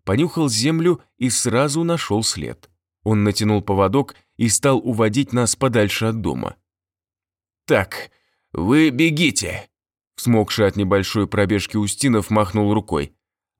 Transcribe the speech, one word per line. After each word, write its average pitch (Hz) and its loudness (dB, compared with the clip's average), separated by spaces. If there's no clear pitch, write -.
понюхал 151 0
землю 160 0
и 123 0
сразу 135 0
нашел 156 -2
след. - -8
Он 107 2
натянул 104 0
поводок 98 0
и 113 0
стал 135 2
уводить 117 0
нас 120 0
подальше 113 0
от 113 -4
дома. 69 -4
«Так, - -2
вы 143 2
бегите!» 147 -2
Взмокший 110 2
от 95 -2
небольшой 101 0
пробежки 101 -2
Устинов 104 0
махнул 104 2
рукой. 82 -4